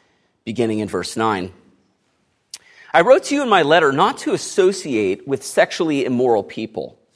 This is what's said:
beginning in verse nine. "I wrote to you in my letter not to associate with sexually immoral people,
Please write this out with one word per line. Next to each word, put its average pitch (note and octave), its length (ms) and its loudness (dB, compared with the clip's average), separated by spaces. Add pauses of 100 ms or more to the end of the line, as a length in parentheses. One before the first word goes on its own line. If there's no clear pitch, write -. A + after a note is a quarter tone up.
(460)
beginning A2+ 320 -4
in G#2+ 100 -4
verse F2+ 260 -6
nine. G2+ 380 -2 (1400)
"I E3 80 6
wrote C4 220 4
to C#4+ 100 -4
you C#4+ 80 0
in B3 80 -2
my F#3+ 100 4
letter D3+ 320 4
not F3+ 260 2
to D4+ 140 -4
associate C#3+ 960 -2
with C3+ 160 -4
sexually D#3+ 600 -2
immoral A#2+ 380 0
people, - 540 -12 (180)